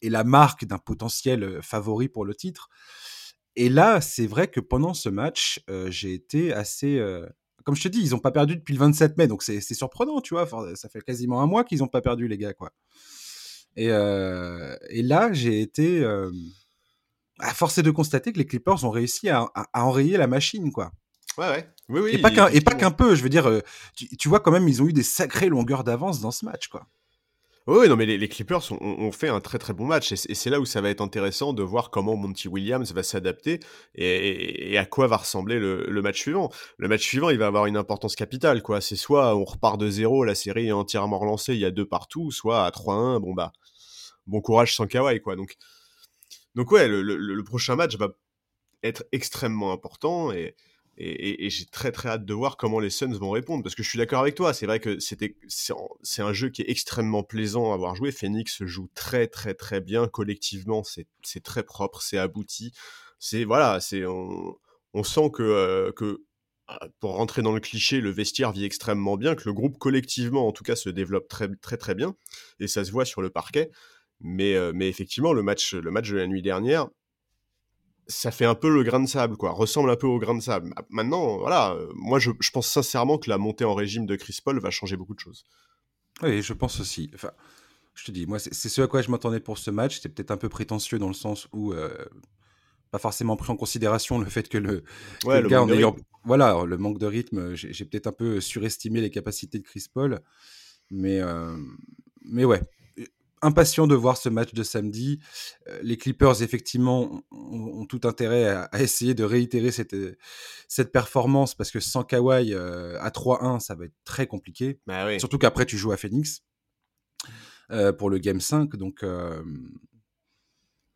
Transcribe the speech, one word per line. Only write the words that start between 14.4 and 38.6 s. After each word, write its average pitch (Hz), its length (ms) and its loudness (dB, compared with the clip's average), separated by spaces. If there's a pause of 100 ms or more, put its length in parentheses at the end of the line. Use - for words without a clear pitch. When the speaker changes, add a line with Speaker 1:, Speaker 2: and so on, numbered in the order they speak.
Speaker 1:
et 117 140 -4
là, 175 300 4
j'ai 117 280 2
été, 156 420 2
euh, 98 300 -2 (1040)
à - 160 -4
force 165 240 2
est 175 40 4
de 156 100 6
constater 151 400 0
que 190 60 -6
les 139 80 2
Clippers 156 360 0
ont 123 80 0
réussi 117 380 -2
à, 131 140 4 (120)
à, 107 180 -6
à 120 120 2
enrayer 139 320 4
la 151 100 6
machine, 143 460 0
quoi. 92 180 -6 (480)
Speaker 2:
Ouais, 175 100 -2
ouais. 156 200 -2 (200)
Oui, 139 120 0
oui, 214 140 2
Speaker 1:
Et 208 40 2
pas 214 120 8
qu'un, 208 160 8
et 147 140 8
pas 147 120 6
Speaker 2:
effectivement. 139 60 0
Speaker 1:
qu'un 190 120 6
peu, 220 240 6
je 135 80 4
veux 127 60 2
dire, 143 180 4
euh, 110 140 4 (360)
tu, - 200 -14
tu - 120 -2
vois 202 120 8
quand 170 120 6
même, 180 160 6
ils 127 140 4
ont 156 60 6
eu 175 40 2
des 143 100 6
sacrées 160 460 2
longueurs 131 360 2
d'avance 127 360 0
dans 107 120 -4
ce - 120 -8
match, - 240 -10
quoi. - 200 -14 (800)
Speaker 2:
Oui, 175 140 6
oui, 226 80 10
non, 127 80 8
mais 113 80 4
les, 107 140 2
les 104 100 -2
Clippers 113 440 -6
ont, 98 80 -6
ont, 104 260 -4
ont 101 60 -2
fait - 160 -4
un 107 120 0
très, - 180 -8
très - 140 -8
bon 104 140 -6
match 151 260 0
et 98 40 -4
c'est, - 140 -8
et - 40 -6
c'est - 160 -4
là 143 100 2
où 127 60 -2
ça 107 160 -2
va 101 80 2
être 101 100 -4
intéressant 104 540 -2
de 104 80 -2
voir 104 280 -2
comment 104 240 0
Monty 98 320 -6
Williams 98 460 -4
va 90 100 -4
s'adapter 107 580 -4 (340)
et, 90 120 -4
et, 90 680 -2
et 101 60 4
à 95 60 2
quoi 135 220 2
va 113 100 4
ressembler 104 420 -2
le, 95 280 -2
le 101 160 0
match 101 180 -2
suivant. 170 320 -2 (240)
Le 92 120 -4
match 110 140 2
suivant, 147 280 2
il 131 80 4
va 107 80 4
avoir 104 180 4
une 104 140 2
importance 104 380 -4
capitale, 127 460 2